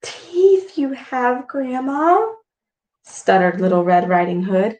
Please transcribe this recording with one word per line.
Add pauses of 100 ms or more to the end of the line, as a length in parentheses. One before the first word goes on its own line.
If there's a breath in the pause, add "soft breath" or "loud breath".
teeth
you
have,
Grandma, (840)
stuttered
Little
Red
Riding
Hood.